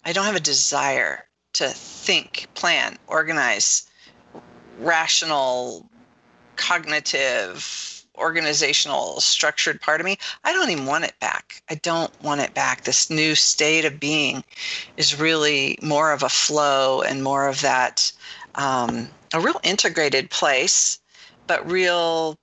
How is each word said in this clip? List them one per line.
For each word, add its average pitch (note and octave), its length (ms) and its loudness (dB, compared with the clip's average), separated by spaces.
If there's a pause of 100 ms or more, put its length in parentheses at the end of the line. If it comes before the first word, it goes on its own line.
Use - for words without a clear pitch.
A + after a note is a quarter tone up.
I E3+ 100 -4
don't G3 120 0
have G#3+ 100 0
a F3+ 40 0
desire C3+ 840 0 (280)
to C#3+ 160 -2
think, - 840 -4
plan, C#3+ 440 0 (100)
organize, D3 800 0 (920)
rational, C3+ 1080 0 (680)
cognitive, D3 1500 -2 (140)
organizational, D3+ 1040 0
structured - 600 0
part D#3 200 0
of F3 40 -4
me. F#3+ 120 -2 (260)
I D4+ 80 0
don't F4+ 180 2
even C#3+ 160 -2
want D3+ 200 0
it - 160 -6
back. - 480 -6
I D#3+ 60 -4
don't E3 360 -2 (100)
want D3 200 -2
it - 120 -2
back. C3 300 -2
This - 260 0
new D#3 260 2
state D#3 500 2
of D3+ 160 -2
being C#3+ 420 0 (540)
is C#3+ 200 2
really D3+ 640 2
more D3+ 300 2
of C#3 120 0
a B2+ 60 0
flow C#3 720 2
and C3+ 220 -2
more C#3 240 2
of C3+ 140 -2
that, C3 500 2 (440)
um, B2 520 -2 (260)
a D#3+ 60 0
real C4 240 0
integrated D#3+ 680 0
place, - 680 2 (480)
but E3 220 0
real E3+ 720 2